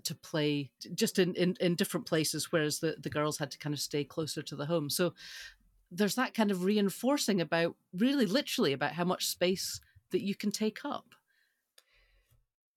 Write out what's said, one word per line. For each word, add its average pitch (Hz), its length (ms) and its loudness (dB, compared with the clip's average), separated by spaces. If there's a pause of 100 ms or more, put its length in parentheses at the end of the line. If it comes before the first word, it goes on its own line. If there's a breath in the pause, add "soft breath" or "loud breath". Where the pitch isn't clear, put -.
to - 120 -6
play 147 540 -2 (240)
just 208 260 0
in, 180 160 4
in, 180 240 2
in 175 160 2
different 165 300 -2
places, 160 460 0
whereas 151 280 2
the, 160 200 0
the 147 100 -10
girls 151 280 0
had 143 140 -6
to - 60 -14
kind 147 160 -4
of 139 60 -4
stay 147 240 -2
closer 160 380 -6
to - 140 -12
the 143 100 -6
home. 151 240 0
So 170 240 0 (800 loud breath)
there's 185 240 2
that 240 180 0
kind 208 180 4
of 180 120 0
reinforcing 208 800 2
about, 165 340 2 (180)
really 247 320 4
literally 202 480 2
about 147 200 -2
how 175 120 0
much - 200 0
space - 540 -2 (320 soft breath)
that 185 100 0
you 196 140 -2
can 208 160 -2
take 214 320 -2
up. - 300 -8 (1600 soft breath)